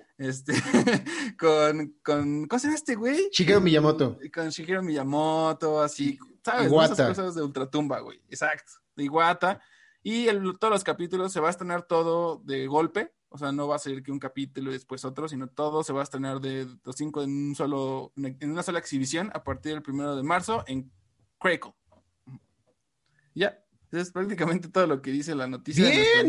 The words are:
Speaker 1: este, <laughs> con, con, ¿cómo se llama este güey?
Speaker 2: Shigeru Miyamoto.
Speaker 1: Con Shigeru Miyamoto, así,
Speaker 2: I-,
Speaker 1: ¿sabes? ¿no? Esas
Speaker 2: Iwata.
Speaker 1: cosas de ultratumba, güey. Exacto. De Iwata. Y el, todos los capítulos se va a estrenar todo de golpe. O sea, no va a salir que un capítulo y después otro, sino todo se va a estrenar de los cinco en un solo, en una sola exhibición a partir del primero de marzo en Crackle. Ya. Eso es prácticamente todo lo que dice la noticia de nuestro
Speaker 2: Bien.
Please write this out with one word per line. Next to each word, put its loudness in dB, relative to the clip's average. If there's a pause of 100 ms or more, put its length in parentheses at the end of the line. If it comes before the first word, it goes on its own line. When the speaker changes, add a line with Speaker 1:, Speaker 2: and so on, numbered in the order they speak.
(180)
Speaker 1:
este, -6
<laughs> 0
con, 4 (100)
con, 0
¿cómo 0
se -2
llama 0
este -4
güey? 0
Speaker 2:
Shigeru 6
Miyamoto. 4 (160)
Speaker 1:
Con -4
Shigeru -4
Miyamoto, 0
así, 0
Speaker 2:
I-, -8 (260)
Speaker 1:
¿sabes? 2
¿no? 8
Esas 4
Speaker 2:
Iwata. 6
Speaker 1:
cosas -2
de -2
ultratumba, -2
güey. -16
Exacto. -4 (240)
De -4
Iwata. 2 (400)
Y 0
el, 0
todos 2
los 2
capítulos -2
se -2
va 4
a 2
estrenar -4
todo 0
de -4
golpe. 0 (160)
O -18
sea, -4
no -2
va 0
a -2
salir -8
que -10
un -4
capítulo -8
y -4
después -10
otro, -8
sino -8
todo -2
se -6
va 0
a 0
estrenar -6
de -6 (160)
los -12
cinco -6
en -4
un -4
solo, -4
en -8
una -4
sola -2
exhibición -4
a -10
partir -6
del -8
primero -4
de -4
marzo -2
en -6 (480)
Crackle. -2 (1600)
Ya. 0 (360)
Eso -2
es -10
prácticamente -2
todo 4
lo 0
que -6
dice -4
la -4
noticia 2
de 6
nuestro 6
Speaker 2:
Bien. 4